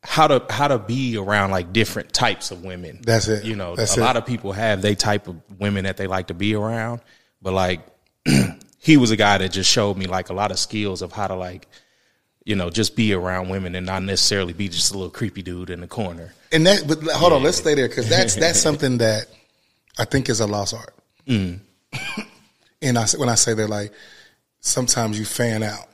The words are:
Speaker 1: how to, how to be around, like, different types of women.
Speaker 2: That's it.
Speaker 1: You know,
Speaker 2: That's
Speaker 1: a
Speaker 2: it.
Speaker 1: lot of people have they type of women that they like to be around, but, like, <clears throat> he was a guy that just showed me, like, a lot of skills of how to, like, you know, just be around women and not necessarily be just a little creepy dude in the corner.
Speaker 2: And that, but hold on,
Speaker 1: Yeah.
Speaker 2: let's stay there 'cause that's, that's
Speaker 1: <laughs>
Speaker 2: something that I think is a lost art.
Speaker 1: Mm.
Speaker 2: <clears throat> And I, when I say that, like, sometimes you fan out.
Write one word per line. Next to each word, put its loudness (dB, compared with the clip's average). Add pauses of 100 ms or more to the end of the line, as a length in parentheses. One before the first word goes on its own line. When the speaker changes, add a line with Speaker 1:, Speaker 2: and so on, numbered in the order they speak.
Speaker 1:
how 4
to, 4
how 0
to 2
be -4
around, 2
like, -2
different 0
types -2
of -16
women. -14
Speaker 2:
That's 2
it. -2
Speaker 1:
You -6
know, -8
Speaker 2:
That's 0
Speaker 1:
a 2
Speaker 2:
it. 4
Speaker 1:
lot 4
of -4
people -6
have 0
they 2
type -2
of -12 (240)
women 0
that -6
they -6
like -4
to -8
be -2
around, -4 (400)
but, -4
like, 0 (520)
<clears throat> 0
he 6
was 6
a 2
guy 4
that -2
just 0
showed 2
me, -6
like, -4
a -6
lot -2
of -4
skills -4
of -10
how -6
to, -4
like, -10 (800)
you -2
know, -2
just -2
be 2
around -4
women -6
and -6
not -4
necessarily 0
be -6
just -2
a -10
little -8
creepy -8
dude -10
in -10
the -14
corner. -8 (200)
Speaker 2:
And 6
that, 6
but 0 (120)
hold 6
on, 6
Speaker 1:
Yeah. 2
Speaker 2:
let's 4
stay 2
there 2
'cause -4
that's, 4
that's 2
Speaker 1:
<laughs> 2
Speaker 2:
something 2
that 2 (720)
I 0
think 0
is 0
a 2
lost -2
art. -16 (340)
Speaker 1:
Mm. 0 (320)
Speaker 2:
<clears throat> -10 (840)
And 2
I, 2 (120)
when 2
I 2
say 2
that, 0
like, -6 (680)
sometimes 0
you -4
fan -2
out. -8